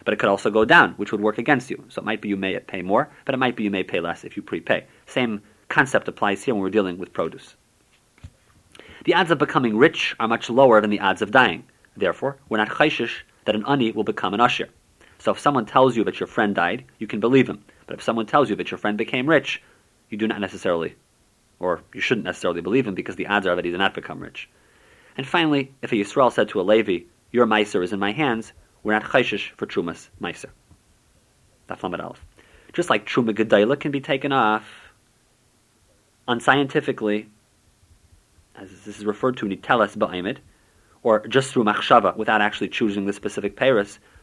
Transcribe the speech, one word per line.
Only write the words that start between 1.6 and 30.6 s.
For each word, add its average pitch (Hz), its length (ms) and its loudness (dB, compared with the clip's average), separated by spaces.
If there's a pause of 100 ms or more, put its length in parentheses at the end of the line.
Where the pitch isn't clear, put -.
you. - 180 -10
So - 140 -12
it 101 40 -12
might 107 140 -4
be 113 80 -10
you 101 80 -2
may 95 240 -4
pay - 220 -12
more, 107 280 -2 (140)
but 131 100 -4
it 131 40 -4
might 127 180 0
be 113 80 -6
you 101 80 -2
may 113 120 -2
pay 92 180 -4
less 85 240 -8
if - 100 -16
you 101 80 -10
prepay. - 420 -4 (200)
Same 117 360 -4 (280)
concept 131 400 0
applies 101 340 -4
here 123 100 0
when 101 80 0
we're 95 80 -2
dealing 92 280 0
with 90 160 -14
produce. - 420 -8 (1500)
The 165 80 2
odds 170 180 4
of 156 60 4
becoming 131 400 2
rich - 420 2
are 113 80 0
much 117 220 -2
lower 120 320 8
than 107 80 -2
the 104 100 0
odds 95 220 0
of 101 100 -4
dying. 151 320 4 (320)
Therefore, 101 420 -2 (120)
we're 110 80 -2
not 107 100 2
chayshish - 540 -2 (240)
that 104 100 0
an 104 100 -4
ani 127 260 0
will 107 120 -4
become 101 300 -4
an 104 80 0
usher. - 260 0 (520)
So 107 120 0
if - 80 -4
someone 135 260 2
tells 131 300 4
you 110 80 2
that 92 160 -4
your - 80 -4
friend 104 260 0
died, 92 300 -2 (160)
you 110 80 -8
can 107 140 -6
believe 123 260 4
him. - 160 -10 (240)
But - 100 -12
if - 60 -16
someone 113 220 -2
tells 135 240 2
you 98 80 -2
that 90 140 -8
your 92 60 -10
friend 107 200 -2
became 127 300 -4
rich, 156 340 0 (480)
you 110 80 -10
do 110 100 0
not 104 140 -2
necessarily, 90 540 -4 (640)
or 87 220 -2 (120)
you 127 80 -10
shouldn't 107 240 -2
necessarily 87 340 -4
believe 107 280 0
him, 101 60 -6
because - 220 0
the 87 120 -6
odds 101 200 2
are 87 80 2
that 87 80 -4
he 87 80 -4
did 90 80 -4
not 98 140 2
become - 260 -12
rich. - 300 -16 (640)
And 139 100 -8
finally, 147 560 0
if 120 120 -4
a - 20 2
Yisrael 117 360 2
said 107 180 0
to 104 100 -4
a 92 40 0
Levi, 101 420 2 (260)
"Your 117 160 4
meiser 107 360 2
is 90 100 -4
in 98 60 -4
my 101 120 -2
hands," 117 420 -4 (300)
we're 107 100 0
not 107 100 0
chayshish - 540 -2
for - 80 -6
Trumas 85 440 -6 (120)
meiser. - 280 -10 (1200)